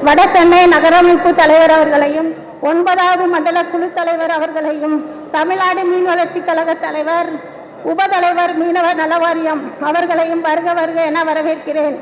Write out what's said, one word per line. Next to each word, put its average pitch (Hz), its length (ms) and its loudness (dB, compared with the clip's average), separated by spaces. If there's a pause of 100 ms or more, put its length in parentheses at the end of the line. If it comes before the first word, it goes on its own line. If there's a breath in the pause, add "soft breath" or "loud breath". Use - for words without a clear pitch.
வட 302 120 6 (160)
சென்னை 349 260 6 (120)
நகரமைப்பு 349 560 4 (120)
தலைவர் 320 360 6
அவர்களையும், 302 520 0 (400)
ஒன்பதாவது 359 640 0
மண்டல 339 260 0 (140)
குழு 349 160 -4 (100)
தலைவர் 330 380 -2
அவர்களையும், 302 600 -4 (400)
தமிழ்நாடு 370 540 -2
மீன் 359 220 0
வளர்ச்சி 339 360 -2
கழக 330 220 -2 (160)
தலைவர், 320 440 -4 (600)
உபதலைவர் 349 720 0
மீனவர் 339 400 0
நலவாரியம் 320 600 -2 (260)
அவர்களையும் 330 580 -2
வருக 330 220 -2 (100)
வருக 330 200 -4 (120)
என 330 200 -2
வரவேற்கிறேன். 302 720 -4